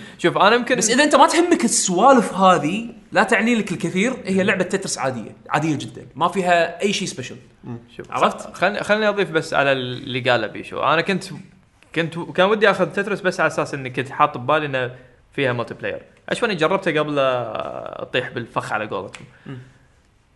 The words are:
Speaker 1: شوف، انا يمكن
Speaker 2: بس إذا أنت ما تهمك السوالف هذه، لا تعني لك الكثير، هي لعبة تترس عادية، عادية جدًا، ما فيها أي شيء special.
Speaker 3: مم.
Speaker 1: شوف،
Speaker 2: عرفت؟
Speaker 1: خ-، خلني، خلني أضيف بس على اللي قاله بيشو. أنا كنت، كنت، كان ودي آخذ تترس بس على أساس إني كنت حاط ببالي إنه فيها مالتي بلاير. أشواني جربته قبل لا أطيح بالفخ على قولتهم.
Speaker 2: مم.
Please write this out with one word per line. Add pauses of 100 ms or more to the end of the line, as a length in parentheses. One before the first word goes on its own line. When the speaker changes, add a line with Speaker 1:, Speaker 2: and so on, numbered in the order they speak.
(180)
Speaker 1:
شوف،
انا
يمكن
Speaker 2:
بس
إذا
أنت
ما
تهمك
السوالف
هذه، (220)
لا
تعني
لك
الكثير، (120)
هي
لعبة
تترس
عادية، (140)
عادية
جدًا، (100)
ما
فيها
أي
شيء
special. (280)
Speaker 3:
مم. (200)
Speaker 1:
شوف،
Speaker 2:
عرفت؟
Speaker 1:
خ-،
خلني،
خلني
أضيف
بس
على
اللي
قاله
بيشو.
أنا
كنت، (720)
كنت،
كان
ودي
آخذ
تترس
بس
على
أساس
إني
كنت
حاط
ببالي
إنه (380)
فيها
مالتي
بلاير. (280)
أشواني
جربته
قبل
لا
أطيح
بالفخ
على
قولتهم. (200)
Speaker 2:
مم. (800)